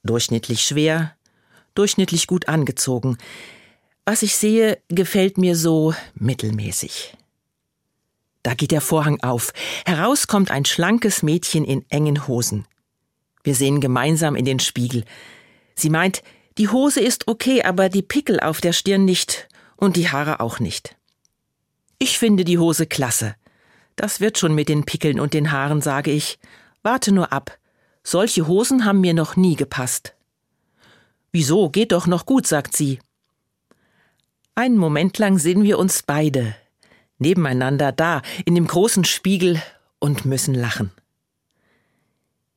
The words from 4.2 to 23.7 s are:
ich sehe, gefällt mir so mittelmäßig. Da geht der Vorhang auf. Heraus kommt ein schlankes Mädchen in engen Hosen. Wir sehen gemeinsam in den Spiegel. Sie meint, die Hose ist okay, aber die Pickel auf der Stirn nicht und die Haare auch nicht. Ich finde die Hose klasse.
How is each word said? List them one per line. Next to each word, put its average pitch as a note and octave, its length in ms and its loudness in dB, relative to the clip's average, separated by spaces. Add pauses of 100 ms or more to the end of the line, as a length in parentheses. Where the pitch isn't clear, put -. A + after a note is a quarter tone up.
ich G#3 140 -2
sehe, A3 520 2
gefällt F#3+ 500 0
mir F3+ 180 2
so D#3+ 380 2 (200)
mittelmäßig. - 1000 -6 (1300)
Da A#2+ 120 -4
geht C#3 180 -2
der D3+ 80 2
Vorhang D3+ 420 0
auf. B2 300 -2 (340)
Heraus F#3+ 400 0
kommt G3 240 2
ein C#3 140 0
schlankes G#3 580 0
Mädchen D#3+ 420 0
in C3+ 260 -2
engen D3 360 0
Hosen. A#2 400 -4 (800)
Wir C#3+ 100 0
sehen C#3 260 2
gemeinsam C#3+ 540 0
in B2+ 100 -2
den C3 140 0
Spiegel. B2 460 -2 (720)
Sie D#3 160 -2
meint, F3 320 0 (360)
die G#3+ 100 2
Hose C4 320 2
ist - 280 0
okay, A#3+ 340 0
aber F#3+ 260 2
die F#3+ 140 0
Pickel B3 380 -2
auf D#3 200 -2
der E3+ 120 0
Stirn G3 320 2
nicht - 440 -2 (280)
und F#3+ 200 0
die E3+ 140 0
Haare D3 300 -4
auch A#2 180 -4
nicht. - 380 -8 (1000)
Ich - 200 -2
finde G#3 260 4
die E3+ 140 2
Hose E3 280 2
klasse. A2+ 500 -4 (580)